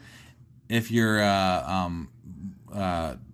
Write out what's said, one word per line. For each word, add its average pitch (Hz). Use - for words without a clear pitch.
if 113
you're, 110
uh, 92
um, 87
uh, 87